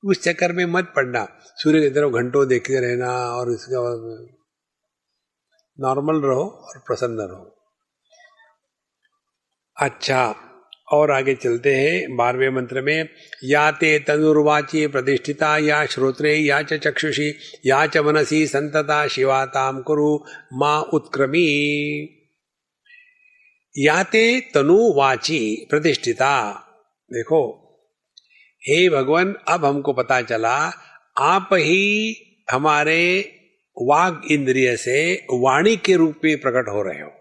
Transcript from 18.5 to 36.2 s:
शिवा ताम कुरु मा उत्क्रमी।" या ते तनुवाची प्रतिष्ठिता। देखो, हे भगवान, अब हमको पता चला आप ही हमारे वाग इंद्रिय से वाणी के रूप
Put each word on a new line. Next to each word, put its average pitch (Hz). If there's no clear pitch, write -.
शिवा 135
ताम 131
कुरु 151
मा 147
उत्क्रमी।" 151
या 151
ते 226
तनुवाची 143
प्रतिष्ठिता। 131
देखो, 120
हे 175
भगवान, 160
अब 165
हमको 143
पता 127
चला 120
आप 175
ही 202
हमारे 156
वाग 151
इंद्रिय 131
से 147
वाणी 135
के 185
रूप 160